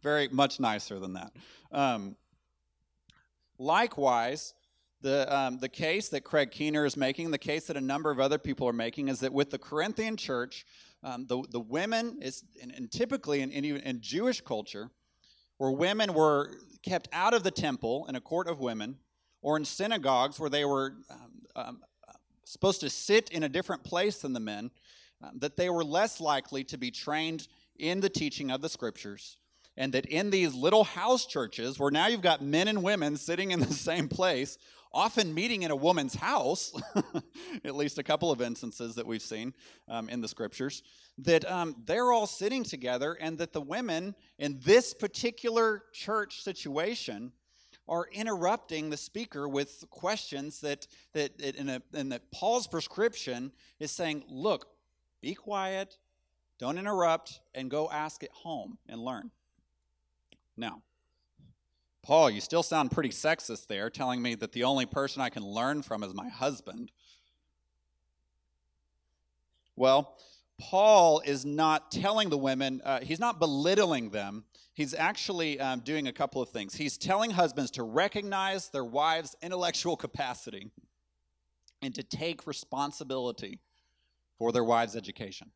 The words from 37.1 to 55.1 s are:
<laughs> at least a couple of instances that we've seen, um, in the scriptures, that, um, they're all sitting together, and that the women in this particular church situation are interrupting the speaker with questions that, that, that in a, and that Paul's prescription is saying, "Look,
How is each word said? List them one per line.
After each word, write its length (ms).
<laughs> 460
at 100
least 220
a 60
couple 280
of 100
instances 540
that 100
we've 160
seen, 320
um, 200
in 120
the 60
scriptures, 560
that, 340
um, 240
they're 260
all 160
sitting 360
together, 560
and 180
that 140
the 100
women 540
in 260
this 300
particular 960
church 520
situation 880
are 260
interrupting 760
the 80
speaker 500
with 420
questions 720
that, 260
that, 240
that 180
in 140
a, 120
and 180
that 200
Paul's 360
prescription 840
is 120
saying, 360
"Look, 400